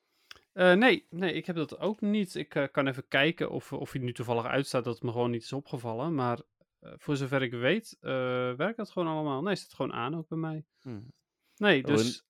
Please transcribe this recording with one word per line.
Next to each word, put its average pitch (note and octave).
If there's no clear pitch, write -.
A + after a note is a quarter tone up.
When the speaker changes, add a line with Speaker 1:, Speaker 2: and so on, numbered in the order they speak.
Speaker 1:
Eh, F3+
nee, A3
nee, E3+
ik D#3
heb F3
dat D3+
ook G3+
niet. G#3
Ik, D3+
eh, C#3+
kan C#3
even C3+
kijken D3
of, -
of C3+
hij C#3+
nu B2
toevallig A#2
uitstaat, C3
dat A#2+
het -
me B2
gewoon A#2+
niet A#2
is -
opgevallen. C3+
Maar, B2
eh, -
voor D3
zover C3+
ik A#2+
weet, C3+
eh, -
werkt F3+
dat G#3+
gewoon F3
allemaal. D3+
Nee, F#3+
staat -
gewoon -
aan A#2+
ook D#3+
bij E3
mij. D#3+
Speaker 2:
Hmm. A#2+
Speaker 1:
Nee, F3
Speaker 2:
Oh, C#3
en C#3+
Speaker 1:
dus A#2